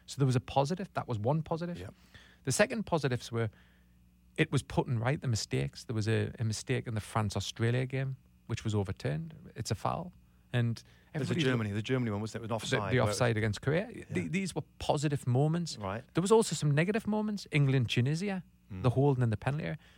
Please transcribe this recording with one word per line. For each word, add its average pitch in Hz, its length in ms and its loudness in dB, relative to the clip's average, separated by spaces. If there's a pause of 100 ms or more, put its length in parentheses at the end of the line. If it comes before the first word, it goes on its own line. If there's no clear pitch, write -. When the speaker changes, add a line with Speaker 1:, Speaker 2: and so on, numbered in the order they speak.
Speaker 1:
So - 120 -14
there 135 80 4
was 123 100 4
a 110 40 4
positive. 151 540 0
That - 140 -4
was 110 100 -2
one 147 240 2
positive. 170 360 -6
Speaker 2:
Yep. 92 160 -12 (500)
Speaker 1:
The 135 80 0
second 226 320 2
positives 139 480 0
were 113 180 0 (840)
it - 160 2
was 139 100 2
putting 135 360 -2
right 123 220 0
the 139 80 -4
mistakes. 131 560 -2
There 113 100 -6
was 110 140 0
a, 107 300 0
a 117 60 -2
mistake 113 420 -2
in 117 80 -6
the 107 60 -2
France-Australia 117 840 -2
game, 131 300 -4 (300)
which - 180 -6
was 107 100 0
overturned. 147 600 -4 (220)
It's - 140 -6
a 113 40 0
foul. 160 380 -4 (400)
And 117 240 0
Speaker 2:
There's - 60 -16
a - 500 -6
Speaker 1:
everybody's 170 120 2
Speaker 2:
Germany, 117 280 2
the 107 100 -2
Germany 123 280 0
one, 104 100 -2
wasn't 110 220 -6
it? 107 80 -8
It - 20 -2
was 110 180 -4
Speaker 1:
the, 131 60 4
Speaker 2:
offside, 98 160 0
Speaker 1:
the 123 60 4
Speaker 2:
where 117 80 4
it 107 40 4
Speaker 1:
offside 117 260 2
against 107 260 0
Korea. 170 300 2
Th-, 180 180 -14
Speaker 2:
Yeah. 165 200 -2
Speaker 1:
these 185 240 -2
were 156 80 -4 (160)
positive 143 480 0
moments. 151 520 0
Speaker 2:
Right. 104 260 -6 (100)
Speaker 1:
There 165 80 2
was 202 100 -2
also 220 220 6
some 147 180 2
negative 185 340 2
moments. 214 440 -2
England, 135 380 4
Tunisia, 165 540 0 (300)
Speaker 2:
Mm. 92 100 -6
Speaker 1:
the 127 80 4
holding 131 320 4
in 117 80 2
the 107 60 0
penalty 147 280 -4
area. 165 140 -6 (200)